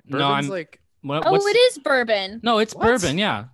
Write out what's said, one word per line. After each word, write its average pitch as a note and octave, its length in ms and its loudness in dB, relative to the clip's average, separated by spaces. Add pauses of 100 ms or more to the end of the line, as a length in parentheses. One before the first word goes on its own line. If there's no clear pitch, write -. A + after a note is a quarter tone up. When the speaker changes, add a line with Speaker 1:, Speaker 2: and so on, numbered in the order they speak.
Speaker 1:
No, C#3 120 -6
Speaker 2:
Bourbon's, C#3 280 0
Speaker 1:
I'm C#3 40 -6
Speaker 2:
like F3 300 -10 (220)
Speaker 1:
what, C#3+ 240 -4
Speaker 3:
Oh, F4 60 4
Speaker 1:
what's G4+ 140 2
Speaker 3:
it G#4 100 0
is A#4+ 220 4
bourbon. A3+ 640 -2
Speaker 1:
No, A3 160 2
it's A3 160 0
Speaker 2:
What? F#3 80 -6
Speaker 1:
bourbon, G3 340 2
yeah. C3+ 380 -2